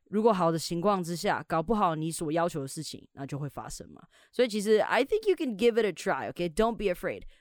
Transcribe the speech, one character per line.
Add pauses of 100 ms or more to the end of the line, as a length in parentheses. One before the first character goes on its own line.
(100)
如
果
好
的
情
况
之
下，
搞
不
好
你
所
要
求
的
事
情，
那
就
会
发
生
嘛。 (300)
所
以
其
实，
I
think
you
can
give
it
a
try,
okay?
Don't
be
afraid. (180)